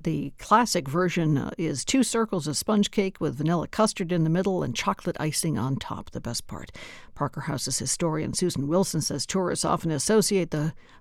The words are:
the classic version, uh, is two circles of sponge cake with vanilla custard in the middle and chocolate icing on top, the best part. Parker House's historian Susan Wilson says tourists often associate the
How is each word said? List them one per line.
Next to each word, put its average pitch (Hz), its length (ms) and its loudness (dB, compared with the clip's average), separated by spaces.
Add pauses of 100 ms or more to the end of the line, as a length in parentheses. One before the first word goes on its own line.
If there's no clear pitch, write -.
the 147 380 -4
classic 208 480 2
version, 165 500 2
uh, - 180 -4
is 151 280 -2
two 262 180 4
circles 220 460 0
of - 80 -2
sponge 208 340 2
cake 190 300 0
with 135 160 -2
vanilla 156 320 0
custard 208 420 2
in 170 140 4
the 165 60 4
middle 180 340 2
and 123 100 -4
chocolate - 460 -2
icing 156 360 -2
on 135 200 0
top, - 340 -10
the - 100 -8
best - 280 -6
part. - 240 -12 (420)
Parker 143 280 -4
House's - 360 -2
historian 156 560 -2
Susan 160 320 0
Wilson 170 340 2
says - 260 -2
tourists 175 380 0
often 165 280 0
associate 190 580 2
the 151 240 -2 (260)